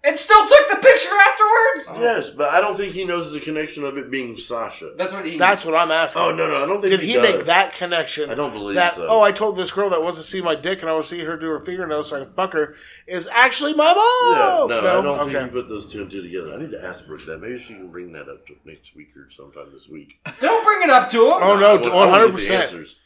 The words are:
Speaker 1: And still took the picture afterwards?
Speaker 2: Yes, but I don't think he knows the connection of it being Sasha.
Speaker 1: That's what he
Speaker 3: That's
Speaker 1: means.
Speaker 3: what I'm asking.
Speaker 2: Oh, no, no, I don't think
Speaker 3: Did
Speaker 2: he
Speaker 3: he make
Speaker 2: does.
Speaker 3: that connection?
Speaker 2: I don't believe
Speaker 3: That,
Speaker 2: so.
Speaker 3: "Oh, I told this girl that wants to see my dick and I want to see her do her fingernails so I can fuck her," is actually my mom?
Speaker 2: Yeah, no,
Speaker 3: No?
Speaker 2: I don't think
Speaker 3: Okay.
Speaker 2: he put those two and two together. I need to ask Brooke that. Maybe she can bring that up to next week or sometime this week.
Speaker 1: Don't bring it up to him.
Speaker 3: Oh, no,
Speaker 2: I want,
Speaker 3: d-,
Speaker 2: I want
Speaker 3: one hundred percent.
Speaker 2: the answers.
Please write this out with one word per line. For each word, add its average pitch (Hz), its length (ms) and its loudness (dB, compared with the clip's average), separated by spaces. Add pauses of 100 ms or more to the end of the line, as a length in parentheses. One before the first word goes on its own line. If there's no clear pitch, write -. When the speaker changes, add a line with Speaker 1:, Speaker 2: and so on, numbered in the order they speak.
Speaker 1:
And - 140 0
still 427 300 6
took - 200 8
the 403 100 -2
picture - 360 6
afterwards? 427 880 2
Speaker 2:
Yes, 220 320 0
but 143 140 0
I 170 100 4
don't 202 160 0
think 190 200 -8
he 190 100 -6
knows 170 260 -6
the 147 80 -10
connection 151 440 -8
of 139 160 -8
it 123 100 -12
being 123 260 -8
Sasha. 110 640 -10
Speaker 1:
That's - 160 -4
what 185 140 -10
he 165 100 -8
Speaker 3:
That's 190 260 2
Speaker 1:
means. 160 80 -6
Speaker 3:
what 160 80 2
I'm 170 120 -2
asking. 160 320 -2
Speaker 2:
Oh, 160 100 0
no, 160 140 -4
no, 143 160 -4
I - 20 -2
don't 196 160 -4
think 196 80 -2
Speaker 3:
Did 190 120 0
Speaker 2:
he 180 120 -6
Speaker 3:
he 247 80 2
make 202 140 2
Speaker 2:
does. 147 100 -6
Speaker 3:
that 185 300 0
connection? 160 560 -6
Speaker 2:
I - 20 -6
don't 135 180 -6
believe 101 240 -8
Speaker 3:
That, 175 200 0
Speaker 2:
so. 170 120 -8
Speaker 3:
"Oh, 220 140 2
I 202 100 4
told 202 260 -4
this 180 140 -6
girl 196 200 -4
that 165 100 -2
wants 165 160 -6
to 160 60 -12
see 185 180 -8
my 165 140 -2
dick 180 260 -8
and 165 80 -6
I 160 40 -2
want 156 100 -4
to 156 60 -10
see 175 140 -12
her 160 140 -8
do 160 120 -12
her 151 100 -6
fingernails 165 500 -8
so 143 100 -8
I 135 60 -12
can - 80 -20
fuck 190 200 -4
her," 151 200 -4 (320)
is 175 260 -10
actually 269 440 2
my 311 180 4
mom? 480 800 2
Speaker 2:
Yeah, - 60 -2
no, 151 40 0
Speaker 3:
No? - 180 2
Speaker 2:
I - 40 0
don't 143 140 -2 (100)
think 139 80 -6
Speaker 3:
Okay. 131 100 -4
Speaker 2:
he 117 60 -14
put 123 180 -8
those 104 180 -12
two 104 140 -14
and 92 80 -12
two 95 140 -12
together. 85 320 -12
I - 20 -14
need 143 140 -14
to 101 120 -14
ask 90 220 -14
Brooke 76 220 -16
that. 80 100 -14
Maybe 117 220 -14
she 113 160 -20
can 92 160 -20
bring 87 220 -16
that 73 140 -18
up - 200 -20
to 73 80 -20 (100)
next 78 300 -20
week 73 200 -20
or 69 220 -20
sometime 71 340 -20
this - 160 -20
week. 76 320 -20 (200)
Speaker 1:
Don't 440 260 0
bring 415 160 2
it 330 80 2
up 254 220 4
to 233 60 0 (100)
him. 320 160 4
Speaker 3:
Oh, 202 160 4
no, 202 80 6
Speaker 2:
I 214 60 10
want, 180 100 4
Speaker 3:
d-, 120 80 0
Speaker 2:
I - 20 -2
want 185 160 6
Speaker 3:
one 196 100 6
hundred 220 140 6
percent. 190 380 -2
Speaker 2:
the 87 80 -14
answers. - 160 -20 (100)